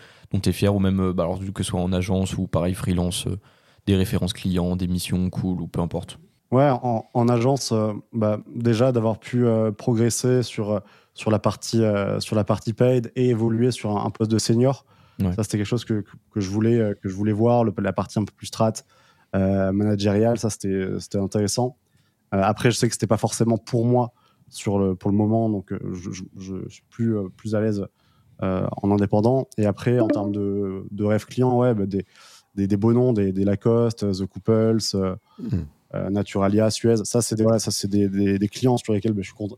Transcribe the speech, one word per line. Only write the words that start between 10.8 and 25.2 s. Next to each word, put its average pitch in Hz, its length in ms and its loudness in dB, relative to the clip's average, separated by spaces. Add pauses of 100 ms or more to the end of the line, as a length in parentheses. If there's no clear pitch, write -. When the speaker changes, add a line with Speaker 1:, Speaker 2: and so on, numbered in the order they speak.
Speaker 2:
sur - 180 -4
la 104 80 4
partie, 113 440 0
euh, 101 360 0
sur - 160 -6
la 107 100 2
partie 107 280 -2
paid 123 420 2
et 127 140 2
évoluer 117 420 2
sur 107 260 -2
un, - 100 -2
un - 40 -4
poste 110 200 -2
de 110 80 2
senior. 123 480 2 (340)
Speaker 1:
Ouais. 92 140 0
Speaker 2:
Ça, 107 80 -2
c'était 104 160 -2
quelque 104 80 -4
chose 120 180 -2
que, 107 160 -2
que, - 100 -12 (220)
que 107 80 -2
je 92 80 -2
voulais, 110 300 2
euh, 104 160 0
que - 160 -8
je 92 40 -8
voulais 104 180 0
voir, 117 300 4
le, 104 160 0
la 98 140 -2
partie - 260 -4
un 101 60 0
peu - 100 -8
plus - 120 -16
strat, 113 260 0 (640)
euh, 95 340 2
managériale, 104 680 2
ça, 113 100 -2
c'était, 95 380 -4 (120)
c'était 101 200 -6
intéressant. 104 580 -2 (580)
Euh, 98 80 2
après, 107 280 2
je 107 60 0
sais 120 120 2
que - 60 -8
c'était - 120 -4
pas 107 120 2
forcément 113 400 0
pour 117 260 -2
moi 120 280 2 (360)
sur 101 320 -2
le, 95 160 2
pour 101 160 -2
le 101 40 4
moment, 110 320 2